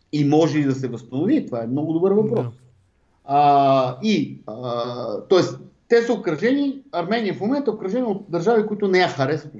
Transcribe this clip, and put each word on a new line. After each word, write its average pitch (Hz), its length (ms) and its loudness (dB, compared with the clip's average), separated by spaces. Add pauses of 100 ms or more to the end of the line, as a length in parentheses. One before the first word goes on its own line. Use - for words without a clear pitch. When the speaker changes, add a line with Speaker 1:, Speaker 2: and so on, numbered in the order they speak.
(120)
Speaker 1:
и 147 140 2
може 151 320 4
ли 147 60 2
да 135 120 0
се 131 120 -6
възстанови, 156 580 -2
това 117 180 -6
е 117 40 -8
много 151 260 -2
добър 180 180 2
въпрос. 208 340 0
Speaker 2:
Да. 117 60 -12 (760)
Speaker 1:
А, 139 800 4
и, 202 440 0
а, 120 840 -6
тоест, 180 300 4 (280)
те 233 140 4
са 233 120 0
обкръжени, 226 680 -2 (100)
Армения 185 420 -2
в 139 60 -10
момента 254 320 -2
е - 20 0
обкръжена 226 340 -4
от 190 220 -6
държави, 208 380 0
които 208 200 -4
не 185 120 2
я 175 80 4
харесват 135 520 -4